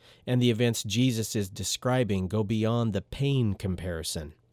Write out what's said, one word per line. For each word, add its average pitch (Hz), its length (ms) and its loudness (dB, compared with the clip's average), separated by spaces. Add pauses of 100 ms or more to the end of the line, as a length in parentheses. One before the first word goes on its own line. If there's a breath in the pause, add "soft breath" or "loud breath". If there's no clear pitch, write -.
(260 soft breath)
and 123 160 2
the 120 100 4
events 113 320 2
Jesus 113 520 0
is 101 140 0
describing 101 800 0
go 104 160 0
beyond 110 480 0
the 98 80 0
pain 131 540 0
comparison. 85 800 -6 (180)